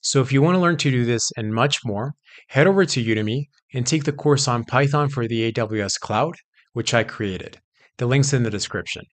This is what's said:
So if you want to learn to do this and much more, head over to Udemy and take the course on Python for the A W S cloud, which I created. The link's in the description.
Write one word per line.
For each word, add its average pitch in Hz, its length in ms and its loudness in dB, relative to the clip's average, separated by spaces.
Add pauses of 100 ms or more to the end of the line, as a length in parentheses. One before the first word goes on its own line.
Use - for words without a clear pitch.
So - 200 2
if 127 100 0
you 135 100 4
want 170 140 4
to 185 60 4
learn 170 160 2
to 143 120 0
do 127 140 2
this 117 320 0
and 110 180 -4
much 127 300 2
more, 117 300 -4 (340)
head 139 180 2
over 196 200 4
to 131 180 -2
Udemy 110 400 0 (300)
and 123 120 -2
take 156 200 0
the 147 80 -2
course 143 340 2
on 120 160 0
Python 143 460 2
for 127 180 -4
the 113 160 -2
A 113 80 0
W 107 320 -2
S 98 140 -4
cloud, 131 380 -2 (360)
which - 220 -4
I 117 100 4
created. - 560 -8 (380)
The 123 100 -2
link's 139 260 2
in 123 100 2
the 113 60 0
description. 101 640 -8